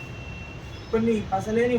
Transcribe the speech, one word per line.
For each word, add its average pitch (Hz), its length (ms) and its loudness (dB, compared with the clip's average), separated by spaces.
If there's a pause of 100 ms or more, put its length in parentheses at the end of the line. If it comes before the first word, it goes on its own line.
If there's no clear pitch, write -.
(920)
కొన్ని 226 240 4 (180)
పసలేని 220 460 2